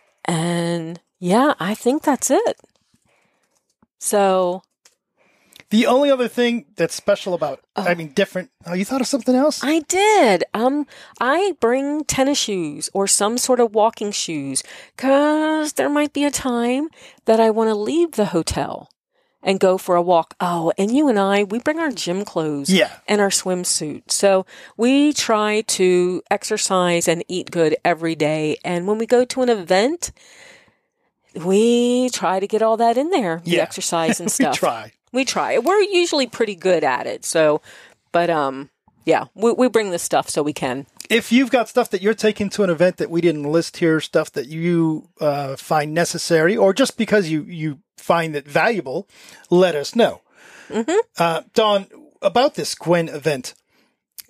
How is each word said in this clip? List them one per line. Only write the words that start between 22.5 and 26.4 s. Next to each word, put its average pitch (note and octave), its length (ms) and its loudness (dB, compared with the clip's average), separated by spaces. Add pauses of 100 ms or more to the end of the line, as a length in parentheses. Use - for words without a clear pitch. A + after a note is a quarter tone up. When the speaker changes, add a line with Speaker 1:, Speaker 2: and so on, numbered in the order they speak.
Speaker 2:
Yeah. F3+ 220 4 (160)
Speaker 1:
and G#3 120 2
our G3 100 2
swimsuit. F3+ 840 -4
So F#3+ 340 2 (320)
we C#4 360 4
try G#3+ 480 0
to F3+ 680 2
exercise F3+ 800 0